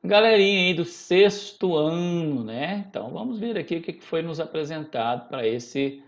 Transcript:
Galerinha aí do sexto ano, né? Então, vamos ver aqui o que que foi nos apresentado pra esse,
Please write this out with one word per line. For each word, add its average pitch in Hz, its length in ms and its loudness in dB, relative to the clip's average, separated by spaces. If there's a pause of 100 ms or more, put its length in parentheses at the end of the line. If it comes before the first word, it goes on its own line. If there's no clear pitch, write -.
Galerinha 202 560 4
aí 180 140 2
do 165 100 -2
sexto 190 880 2
ano, 160 720 0
né? 151 440 -6
Então, 107 220 -8
vamos 226 300 -8
ver 226 180 -4
aqui 165 200 -4
o 165 40 -8
que 170 120 -10
que - 100 -20
foi 165 180 -4
nos 165 160 -8
apresentado 151 880 -6
pra 127 180 -6
esse, 139 640 -2